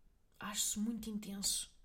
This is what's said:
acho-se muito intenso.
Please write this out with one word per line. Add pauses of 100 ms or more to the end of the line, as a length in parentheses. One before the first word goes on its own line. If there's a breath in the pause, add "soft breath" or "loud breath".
(400)
acho-se
muito
intenso.